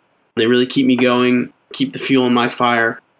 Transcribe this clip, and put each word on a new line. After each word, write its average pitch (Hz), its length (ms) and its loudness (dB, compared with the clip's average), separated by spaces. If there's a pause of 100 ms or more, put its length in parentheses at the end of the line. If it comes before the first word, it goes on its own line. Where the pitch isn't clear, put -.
(360)
They 110 100 0
really 123 200 2
keep 135 200 -2
me 127 100 4
going, 123 560 0 (200)
keep 135 220 -6
the 135 40 -12
fuel 131 280 0
in 123 80 2
my 120 160 0
fire, 117 500 -2 (200)